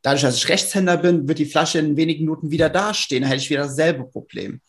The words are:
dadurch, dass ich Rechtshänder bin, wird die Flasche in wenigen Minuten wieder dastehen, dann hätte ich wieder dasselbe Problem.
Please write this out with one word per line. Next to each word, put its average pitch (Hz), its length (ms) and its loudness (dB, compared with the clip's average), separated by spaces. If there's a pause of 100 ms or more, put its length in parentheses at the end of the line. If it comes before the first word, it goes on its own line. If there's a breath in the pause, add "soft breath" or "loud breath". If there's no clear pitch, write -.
dadurch, 139 220 0
dass 123 140 2
ich - 120 -2
Rechtshänder 180 480 2
bin, 170 320 2
wird 156 100 0
die 151 60 0
Flasche 160 340 0
in 151 200 0
wenigen 160 260 0
Minuten 160 260 -4
wieder 160 200 2
dastehen, 185 500 -2
dann 135 100 0
hätte 135 120 0
ich - 80 -6
wieder 143 140 0
dasselbe 139 400 0
Problem. - 640 -12